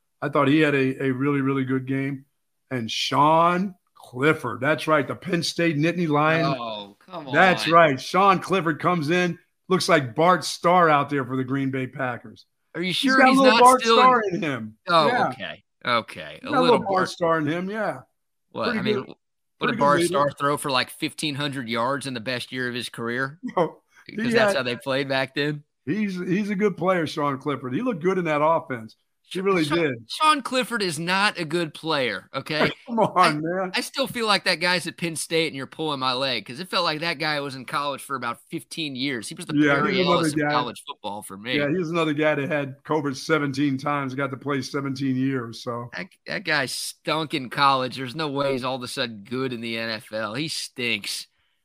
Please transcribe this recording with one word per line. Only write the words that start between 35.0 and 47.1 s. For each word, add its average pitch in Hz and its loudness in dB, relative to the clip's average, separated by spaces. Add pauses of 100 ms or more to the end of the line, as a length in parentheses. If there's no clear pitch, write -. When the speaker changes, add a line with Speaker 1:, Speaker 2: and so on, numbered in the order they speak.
Speaker 2:
State 160 0
and 135 -8
you're 135 -8
pulling 151 -6
my 131 0
leg, 127 -4
'cause 127 -12
it 185 -14
felt 190 0
like 156 -2
that 165 -4
guy 151 -2
was 139 -8
in 131 -12
college 143 -4
for 139 -8
about 120 -6 (100)
fifteen 147 -8
years. 127 -4
He 165 -12
was 104 -14
the 147 -2
Speaker 1:
Yeah, 147 4
Speaker 2:
Perry 139 0
Speaker 1:
he's 180 2
another 175 4
Speaker 2:
Ellis 160 2
of 147 -2
Speaker 1:
guy. 147 0
Speaker 2:
college 123 -2
football 101 -12
for 95 -14
me. 113 -4
Speaker 1:
Yeah, 147 0
he 147 0
was 170 -2
another 160 0
guy 151 0
that 139 -4
had 143 -4
covid 143 -2
seventeen 143 0
times, 143 -4
got 139 -4
to 131 -8
play 139 -4
seventeen 135 -4
years. 127 -4
So 120 -8
Speaker 2:
That, 180 -10 (200)
that 185 -6
guy 151 0
stunk - -6